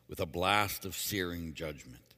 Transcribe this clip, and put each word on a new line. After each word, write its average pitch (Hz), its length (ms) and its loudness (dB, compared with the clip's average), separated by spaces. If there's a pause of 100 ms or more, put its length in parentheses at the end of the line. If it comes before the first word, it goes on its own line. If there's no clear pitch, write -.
with - 120 -10
a 95 60 2
blast 95 600 4
of 90 100 -6
searing 85 580 -2
judgment 78 640 -10